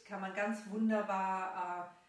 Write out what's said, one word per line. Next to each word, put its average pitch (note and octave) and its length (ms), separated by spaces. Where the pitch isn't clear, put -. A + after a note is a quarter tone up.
kann G3 160
man F#3+ 120
ganz G#3 260
wunderbar, F#3+ 1200